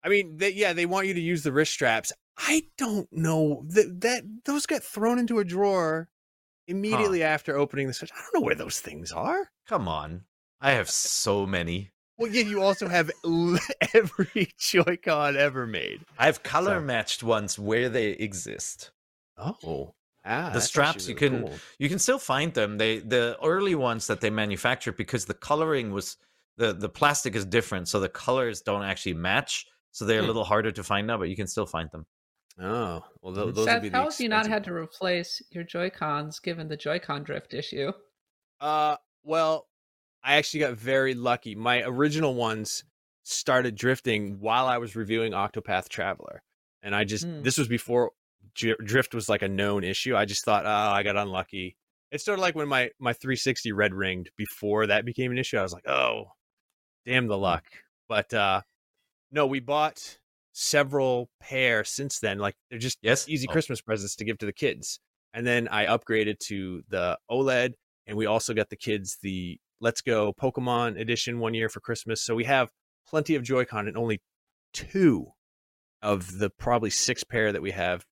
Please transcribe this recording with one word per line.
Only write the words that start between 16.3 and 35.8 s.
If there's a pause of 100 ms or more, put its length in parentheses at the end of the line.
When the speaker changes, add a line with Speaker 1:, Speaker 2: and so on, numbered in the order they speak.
Speaker 2:
color
Speaker 1:
So
Speaker 2:
matched
ones
where
they
exist. (460)
Speaker 1:
Oh. (320)
Ah,
Speaker 2:
The
Speaker 1:
that's
Speaker 2:
straps, (120)
Speaker 1:
actually
Speaker 2:
you
Speaker 1:
really (120)
Speaker 2:
can
Speaker 1:
cool. (180)
Speaker 2:
you
can
still
find
them.
They,
the
early
ones
that
they
manufactured,
because
the
coloring
was, (400)
the,
the
plastic
is
different,
so
the
colors
don't
actually
match. (260)
So
they're
a
Speaker 1:
Hmm.
Speaker 2:
little
harder
to
find
now,
but
you
can
still
find
them. (560)
Speaker 1:
Oh, (200)
well,
tho-,
Speaker 2:
Mm-hmm.
Speaker 1:
those
would
Speaker 3:
Seth,
Speaker 1:
be
the
Speaker 3:
how
have
you
not
had
Speaker 1:
expensive
Speaker 3:
to
replace (100)
your
Joy-Cons